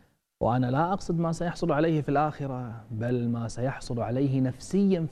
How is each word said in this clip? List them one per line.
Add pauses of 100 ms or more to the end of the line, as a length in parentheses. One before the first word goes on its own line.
(400)
وأنا
لا
أقصد
ما
سيحصل
عليه
في
الآخرة،
بل
ما
سيحصل
عليه
نفسيا